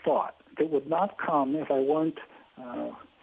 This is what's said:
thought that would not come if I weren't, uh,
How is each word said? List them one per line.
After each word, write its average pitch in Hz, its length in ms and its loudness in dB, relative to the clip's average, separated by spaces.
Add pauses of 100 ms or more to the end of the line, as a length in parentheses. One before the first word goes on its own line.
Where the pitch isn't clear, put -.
thought - 320 0 (220)
that 156 120 0
would 139 180 0
not 180 300 0
come 147 380 2
if 147 140 -4
I 135 100 4
weren't, 156 380 2 (400)
uh, - 300 -8 (340)